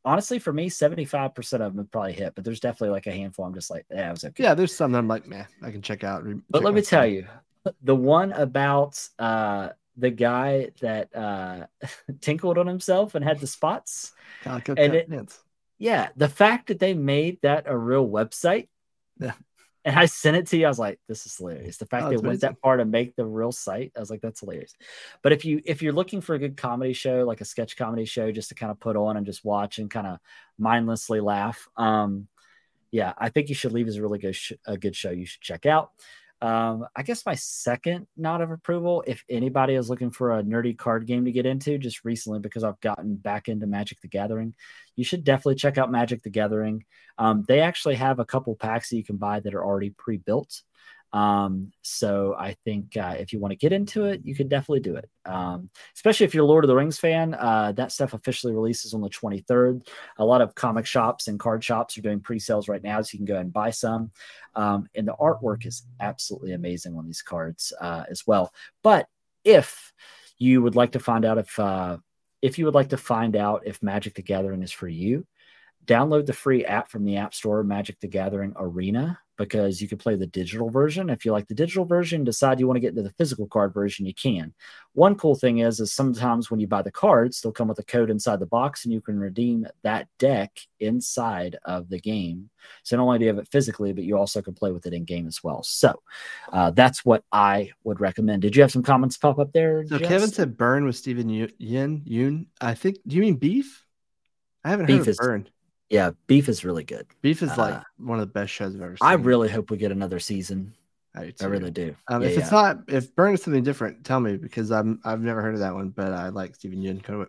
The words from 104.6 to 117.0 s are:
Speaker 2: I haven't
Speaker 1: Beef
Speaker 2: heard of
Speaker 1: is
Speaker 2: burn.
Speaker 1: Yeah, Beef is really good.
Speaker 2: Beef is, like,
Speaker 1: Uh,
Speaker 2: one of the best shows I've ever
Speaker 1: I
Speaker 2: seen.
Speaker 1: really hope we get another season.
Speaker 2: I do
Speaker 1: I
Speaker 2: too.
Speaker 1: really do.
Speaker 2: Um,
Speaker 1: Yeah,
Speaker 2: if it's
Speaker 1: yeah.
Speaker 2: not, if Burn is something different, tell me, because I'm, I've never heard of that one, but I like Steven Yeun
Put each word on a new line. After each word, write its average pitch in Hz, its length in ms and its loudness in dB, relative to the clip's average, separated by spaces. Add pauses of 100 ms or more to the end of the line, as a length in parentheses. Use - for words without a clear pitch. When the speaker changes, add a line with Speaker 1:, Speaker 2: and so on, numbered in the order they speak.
Speaker 2:
I 151 60 -2
haven't 196 160 2
Speaker 1:
Beef 135 120 8
Speaker 2:
heard 120 40 6
of 117 60 0
Speaker 1:
is 208 100 0
Speaker 2:
burn. 117 320 -2 (400)
Speaker 1:
Yeah, 95 220 4 (140)
Beef 139 220 6
is 110 160 -2
really 85 220 -4
good. - 200 -12 (160)
Speaker 2:
Beef 160 220 2
is, 135 140 -2
like, 104 160 2
Speaker 1:
Uh, - 100 -10 (140)
Speaker 2:
one 117 200 -6
of 107 80 -2
the 98 60 -12
best 101 220 -6
shows 95 200 -6
I've 95 80 -12
ever 87 200 -12
Speaker 1:
I 175 160 6
Speaker 2:
seen. 123 80 0
Speaker 1:
really 120 240 4
hope 107 200 -4
we 110 60 -2
get 101 160 0
another 95 300 -4
season. 95 520 -6 (400)
Speaker 2:
I - 100 -12
do - 40 -12
Speaker 1:
I - 40 -14
Speaker 2:
too. 98 180 -6
Speaker 1:
really 92 220 -4
do. 82 220 -8 (140)
Speaker 2:
Um, 120 140 0
Speaker 1:
Yeah, 123 80 2
Speaker 2:
if - 80 2
it's 151 120 0
Speaker 1:
yeah. 214 120 6
Speaker 2:
not, 202 260 2
if 131 260 -2
Burn 196 200 4
is 185 100 0
something 139 180 2
different, - 440 -4
tell 131 160 0
me, 104 160 0
because 107 340 -6
I'm, 110 320 0
I've 113 160 -4
never 113 220 -2
heard 110 140 -2
of 104 40 -4
that 95 140 -2
one, 95 160 -6
but 95 240 -4
I 90 160 -6
like 95 260 -10
Steven 95 260 -10
Yeun 95 220 -6